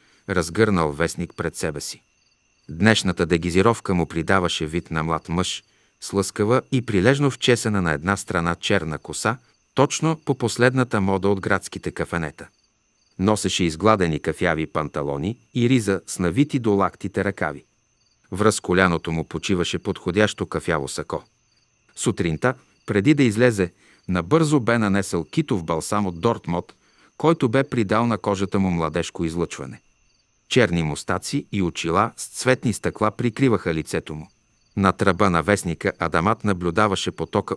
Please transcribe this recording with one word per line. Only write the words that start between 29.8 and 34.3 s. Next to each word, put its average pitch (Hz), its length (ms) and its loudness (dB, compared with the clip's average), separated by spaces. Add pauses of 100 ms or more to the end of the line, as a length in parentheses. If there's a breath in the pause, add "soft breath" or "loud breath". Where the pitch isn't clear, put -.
Черни 87 340 4
мустаци 90 720 -4
и 101 100 0
очила 87 540 0
с - 100 -12
цветни 123 460 0
стъкла - 380 -2
прикриваха 117 640 0
лицето 78 400 -6
му. 76 140 -12 (480)